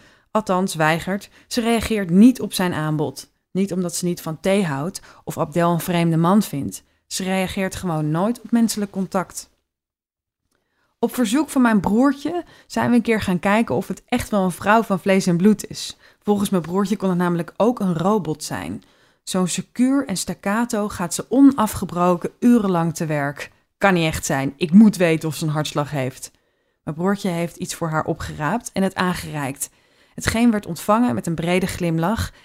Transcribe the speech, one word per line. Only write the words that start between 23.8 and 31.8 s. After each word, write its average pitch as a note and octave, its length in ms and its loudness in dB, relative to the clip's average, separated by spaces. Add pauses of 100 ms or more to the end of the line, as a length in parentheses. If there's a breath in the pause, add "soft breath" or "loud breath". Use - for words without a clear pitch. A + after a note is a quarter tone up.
niet E3+ 120 2
echt - 180 -4
zijn. C3+ 320 -2
Ik D#3+ 160 -2
moet G#3 240 10
weten E3 320 2
of D3+ 60 -4
ze - 100 -6
een D#3 60 -2
hartslag D3+ 400 -2
heeft. C3 400 -6 (520)
Mijn D#3 140 -8
broertje G3 320 -2
heeft E3+ 280 -4
iets - 180 -8
voor E3 140 -6
haar D#3 160 -2
opgeraapt D#3+ 680 -4
en G3 100 -2
het F#3+ 120 -2
aangereikt. D#3 760 -6 (440 soft breath)
Hetgeen A#3 360 0
werd G#3+ 160 -2
ontvangen A#3 480 0
met A#2 120 -6
een E3+ 80 -2
brede F3 320 -2
glimlach E3+ 640 -2 (120 soft breath)